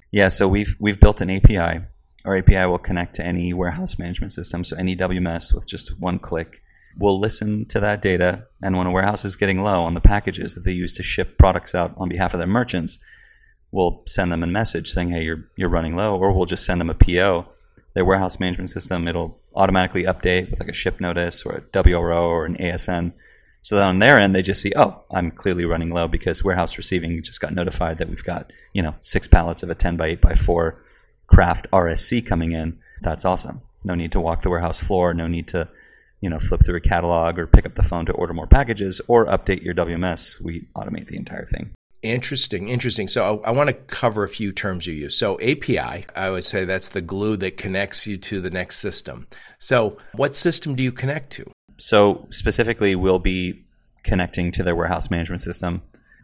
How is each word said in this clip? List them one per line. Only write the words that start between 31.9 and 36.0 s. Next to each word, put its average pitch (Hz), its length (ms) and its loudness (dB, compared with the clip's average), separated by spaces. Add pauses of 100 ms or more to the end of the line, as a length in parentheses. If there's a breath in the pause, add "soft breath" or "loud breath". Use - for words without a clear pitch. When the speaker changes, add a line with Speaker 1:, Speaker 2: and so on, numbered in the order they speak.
Speaker 1:
C 120 160 -2
coming 82 320 -2
in." 80 260 -6 (220 soft breath)
That's 80 240 -4
awesome. - 340 -2 (240)
No 92 120 -4
need 82 180 -4
to 92 80 2
walk 82 220 -2
the 92 60 0
warehouse 85 320 -2
floor. 87 320 0
No 82 140 -4
need 85 220 -6
to, 82 180 -4 (540 soft breath)